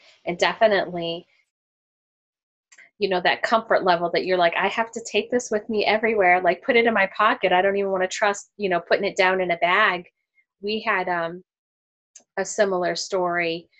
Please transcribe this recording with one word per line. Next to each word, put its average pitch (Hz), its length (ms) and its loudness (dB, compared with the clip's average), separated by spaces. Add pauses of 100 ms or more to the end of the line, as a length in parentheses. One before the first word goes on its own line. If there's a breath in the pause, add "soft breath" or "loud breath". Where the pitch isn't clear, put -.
(260 soft breath)
and 175 120 -6
definitely, 175 880 -2 (1700 loud breath)
you 202 100 0
know, 185 120 0
that 175 220 0
comfort 226 420 0
level 175 300 2
that 160 100 0
you're 180 140 0
like, 170 180 2
"I 185 120 0
have 226 240 -4
to 226 120 -10
take 226 260 -4
this 247 200 -4
with 214 180 -4
me 208 160 -2
everywhere, 208 560 2
like, 175 240 0
put 247 120 2
it 233 100 4
in 226 80 2
my 190 220 2
pocket. 214 360 2
I 180 100 4
don't 196 140 0
even 196 160 -2
wanna 185 160 -2
trust, - 480 -4
you 202 140 -4
know, 175 100 0
putting - 240 0
it 190 120 -4
down 190 240 2
in 175 100 -2
a 170 80 -2
bag." 180 480 2 (540)
We 214 200 -4
had, 196 280 -2
um, 175 340 -4 (960)
a 190 60 -2
similar 180 520 -2
story 175 720 -4 (120 soft breath)